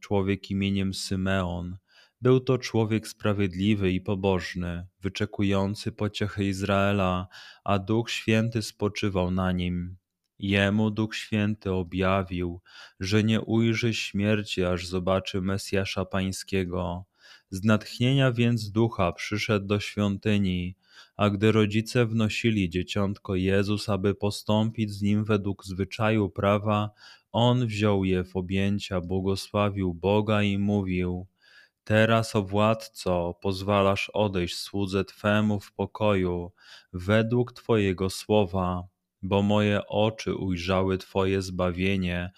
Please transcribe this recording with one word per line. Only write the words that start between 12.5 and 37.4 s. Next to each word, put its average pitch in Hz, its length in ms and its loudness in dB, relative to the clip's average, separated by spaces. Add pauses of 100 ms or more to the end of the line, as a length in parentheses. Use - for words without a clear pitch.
że 104 240 2
nie 110 160 2
ujrzy 113 540 2
śmierci, 101 680 0
aż 90 220 -2
zobaczy 92 540 -2
Mesjasza 95 640 -2
Pańskiego. 92 1000 -4 (460)
Z 95 140 -6
natchnienia 123 680 2
więc 117 380 0
Ducha 101 420 2
przyszedł 104 540 -2
do 101 140 0
świątyni, 98 960 -2 (400)
a 104 140 2
gdy 104 220 4
rodzice 110 540 2
wnosili 107 640 0
dzieciątko 98 640 -2
Jezus, 98 520 2
aby 98 260 0
postąpić 107 760 0
z 101 120 -8
nim 104 220 2
według 101 400 -2
zwyczaju 98 640 -2
prawa, 104 600 0 (420)
on 123 340 4
wziął 104 380 2
je 92 200 0
w 92 120 -12
objęcia, 95 640 -2
błogosławił 95 920 -2
Boga 104 480 2
i 101 160 2
mówił: 92 680 0 (580)
„Teraz, 110 520 4
o 104 60 2
Władco, 95 1000 0
pozwalasz 98 720 2
odejść 95 420 0
słudze 98 480 -2
Twemu 104 560 0
w - 120 -18
pokoju, 95 800 0 (400)
według 113 600 0